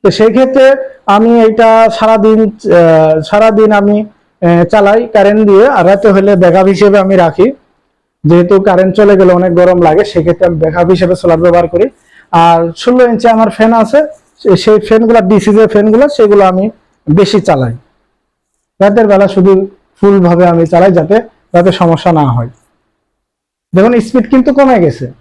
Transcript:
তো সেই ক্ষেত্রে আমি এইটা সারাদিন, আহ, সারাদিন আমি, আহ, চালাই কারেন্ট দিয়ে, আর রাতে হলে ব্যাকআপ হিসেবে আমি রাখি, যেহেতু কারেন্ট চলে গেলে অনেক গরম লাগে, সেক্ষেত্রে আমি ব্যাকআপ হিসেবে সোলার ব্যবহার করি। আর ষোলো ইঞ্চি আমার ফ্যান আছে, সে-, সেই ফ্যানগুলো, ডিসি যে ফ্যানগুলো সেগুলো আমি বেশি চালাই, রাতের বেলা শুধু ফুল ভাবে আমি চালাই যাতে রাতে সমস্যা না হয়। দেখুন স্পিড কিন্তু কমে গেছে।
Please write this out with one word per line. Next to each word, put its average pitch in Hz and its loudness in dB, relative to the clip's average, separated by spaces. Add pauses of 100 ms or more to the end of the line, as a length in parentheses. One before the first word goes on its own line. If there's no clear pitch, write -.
তো 214 -2
সেই 220 0
ক্ষেত্রে 262 0 (400)
আমি 214 0 (140)
এইটা 226 2 (280)
সারাদিন, 220 0
আহ, 165 0 (160)
সারাদিন 214 0
আমি, 202 0
আহ, 175 -4
চালাই 208 0 (160)
কারেন্ট 208 2
দিয়ে, 196 4
আর 226 0
রাতে 202 0
হলে 196 0
ব্যাকআপ 185 2
হিসেবে 202 2
আমি 190 -2
রাখি, 180 0 (760)
যেহেতু 175 0 (120)
কারেন্ট 185 0
চলে 208 2
গেলে 180 2
অনেক 175 -2
গরম 180 2
লাগে, 165 0
সেক্ষেত্রে 170 -2
আমি 170 -4
ব্যাকআপ 165 -2
হিসেবে 185 -2
সোলার 165 -4
ব্যবহার 170 0
করি। 175 -2 (460)
আর 170 2 (220)
ষোলো 247 0
ইঞ্চি 233 -2
আমার 220 0
ফ্যান 226 0
আছে, 226 0 (380)
সে-, 190 0
সেই 214 2 (100)
ফ্যানগুলো, 226 2
ডিসি 202 0
যে 220 4
ফ্যানগুলো 220 0
সেগুলো 208 0
আমি 185 -4 (420)
বেশি 190 0
চালাই, 131 -4 (1040)
রাতের 208 0
বেলা 196 0
শুধু 190 0 (440)
ফুল 202 0
ভাবে 175 0 (100)
আমি 170 0
চালাই 180 2
যাতে 175 -2 (380)
রাতে 175 0
সমস্যা 170 -2
না 143 0 (100)
হয়। 120 -6 (1200)
দেখুন 208 0
স্পিড 226 -4
কিন্তু 262 0
কমে 262 2
গেছে। 143 -4 (160)